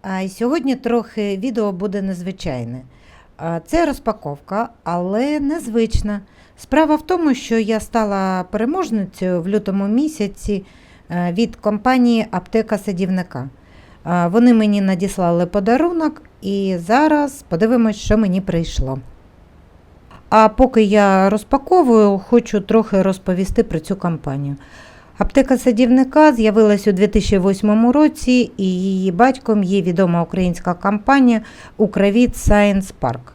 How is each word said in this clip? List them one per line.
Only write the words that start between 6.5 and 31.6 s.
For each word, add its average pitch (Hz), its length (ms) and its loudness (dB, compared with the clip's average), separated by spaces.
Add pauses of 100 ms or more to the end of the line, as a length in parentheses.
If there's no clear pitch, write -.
Справа 302 380 0
в 302 60 -6
тому, 320 320 -2
що 233 240 -4
я 220 220 -2
стала 196 640 -2
переможницею 214 1000 -4
в 170 60 -6
лютому 196 400 -2
місяці, 208 760 -4 (440)
е, 175 240 -2
від 226 220 -2
компанії 226 760 0
«Аптека 220 460 -4
садівника». 180 720 -6 (540)
А, 175 240 -2
вони 240 260 4
мені 208 280 2
надіслали 180 640 0
подарунок, 302 760 -2 (200)
і 196 380 -4
зараз 285 680 0
подивимось, 220 460 2
що - 220 0
мені 196 240 0
прийшло. 160 580 -4 (1300)
А 214 200 4
поки 247 340 2
я 196 460 4
розпаковую, 220 880 2 (120)
хочу 226 320 2
трохи 214 400 0
розповісти 190 640 -2
про 170 160 -4
цю 185 160 -6
компанію. 143 600 -6 (640)
«Аптека 262 400 2
садівника» 254 760 4
з'явилась 214 540 2
у 208 40 2
дві 190 160 2
тисячі 208 300 0
восьмому 208 540 2
році, 277 680 2
і 196 60 -4
її 190 480 -2
батьком 226 520 0
є 190 180 0
відома 175 420 0
українська 180 500 -4
компанія 220 680 2 (360)